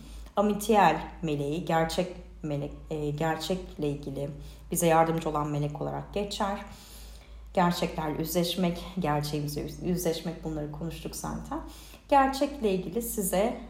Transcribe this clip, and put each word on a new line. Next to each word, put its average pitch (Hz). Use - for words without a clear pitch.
Amitiel 208
meleği, 147
gerçek 165
melek, 147
e, 151
gerçekle 160
ilgili 143
bize 175
yardımcı 160
olan 151
melek 147
olarak 143
geçer. 202
Gerçeklerle 175
yüzleşmek, 175
gerçeğimize 147
yüz-, -
yüzleşmek, 170
bunları 151
konuştuk -
zaten. -
Gerçekle 269
ilgili 180
size, 214